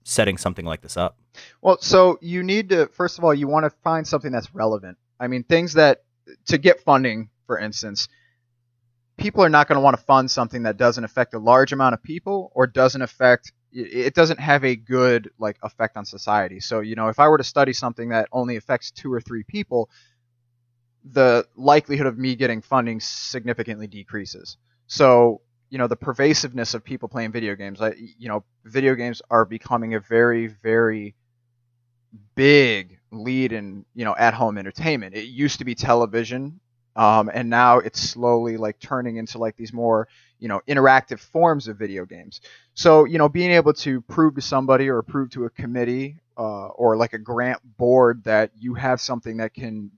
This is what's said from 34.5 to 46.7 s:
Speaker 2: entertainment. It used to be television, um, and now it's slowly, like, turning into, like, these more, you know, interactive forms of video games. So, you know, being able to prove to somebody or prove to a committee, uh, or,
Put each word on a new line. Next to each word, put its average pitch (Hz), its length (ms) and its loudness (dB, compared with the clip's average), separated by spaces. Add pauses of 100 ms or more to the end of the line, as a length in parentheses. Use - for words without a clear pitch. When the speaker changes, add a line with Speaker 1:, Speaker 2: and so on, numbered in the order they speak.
Speaker 2:
entertainment. 101 560 -6
It 107 100 -10
used 131 340 -4
to 127 60 -12
be 123 100 -6
television, 120 880 -2 (340)
um, 110 380 4
and 120 160 -6
now 120 300 4
it's - 220 -6
slowly, 117 580 -2
like, 107 200 -6
turning 123 380 -8
into, 110 220 -12
like, 113 180 -6
these 113 160 -16
more, 113 360 0 (300)
you 113 100 -12
know, 101 200 -6
interactive 131 500 2
forms 160 500 0
of 104 100 -12
video 98 260 -8
games. 87 380 -20 (320)
So, 156 320 6
you 165 100 -4
know, 147 140 4
being 180 200 0
able 160 240 4
to 131 280 -6
prove 156 320 0
to 135 80 -8
somebody 135 480 0
or 117 120 -2
prove 135 280 -6
to 123 160 -8
a 117 40 -8
committee, 127 680 -6 (180)
uh, 104 320 -10
or, 113 280 0